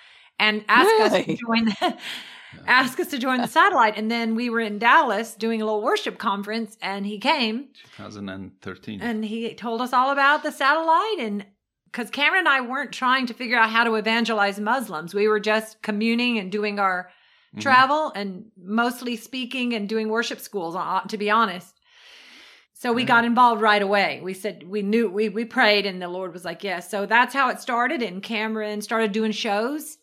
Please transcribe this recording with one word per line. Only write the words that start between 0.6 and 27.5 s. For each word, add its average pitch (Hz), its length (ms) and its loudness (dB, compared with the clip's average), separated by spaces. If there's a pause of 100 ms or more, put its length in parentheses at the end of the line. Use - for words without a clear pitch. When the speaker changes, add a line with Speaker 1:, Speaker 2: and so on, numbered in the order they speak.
Speaker 1:
ask 247 220 6 (120)
us - 120 4
to 185 60 4
Speaker 2:
Really? - 180 -2 (100)
Speaker 1:
join 226 200 2
the, 233 360 -2
<laughs> - 640 -16
ask 254 320 4
us 359 100 -4
to 277 100 -6
join 254 240 -2
the 233 40 -2
satellite. 311 520 4
And 220 120 -4
then 233 240 -2
we 240 140 -2
were 226 120 -2
in 208 180 -4
Dallas 233 560 4
doing 226 260 -2
a 214 40 -2
little 214 180 -2
worship 285 360 -2
conference, 214 640 -4
and 196 240 -6
he 208 140 -6
came. 247 560 0
Speaker 3:
Two - 280 -20
thousand 101 280 -12
and 95 220 -12 (100)
thirteen. 98 400 -10
Speaker 1:
And 220 220 -4
he 226 300 -6
told 226 280 -6
us 254 100 -4
all 254 180 4
about 277 320 2
the 302 80 -4
satellite, 330 680 2
and 202 240 -6 (480)
'cause 240 180 -8
Cameron 311 300 2
and 330 80 2
I 269 140 4
weren't 254 300 -6
trying 254 340 0
to 240 80 -8
figure 247 240 -2
out 220 120 4
how 226 140 4
to 226 120 2
evangelize 214 600 0
Muslims. 208 560 -2
We 202 140 4
were 214 120 2
just 214 420 -2
communing 226 560 0
and 185 120 -6
doing 208 300 -2
our 185 300 0 (400)
Speaker 3:
Mm-hmm. - 100 -12
Speaker 1:
travel 269 540 4
and 196 300 -8 (140)
mostly 240 580 -4
speaking 247 560 -6
and 202 160 -4
doing 220 220 -4
worship 226 280 -2
schools, 175 380 -8
uh, 175 320 -4
to 214 80 -6
be 208 140 -2
honest. 202 440 0 (1000)
So 240 180 -2
we 247 100 0
Speaker 3:
Yeah. 240 60 -2
Speaker 1:
got 233 160 4
involved 233 380 4
right 208 180 4
away. 190 420 2
We 185 120 -8
said, 185 340 -10
we 208 140 -4
knew, 214 260 2
we, 208 220 -2
we 220 160 -4
prayed, 208 400 4
and 185 160 -6
the 175 60 -8
Lord 180 260 -8
was 175 100 -14
like, 170 180 -10
"Yes." 180 280 -6
So 202 160 -4
that's 240 260 4
how 269 160 2
it 190 100 -4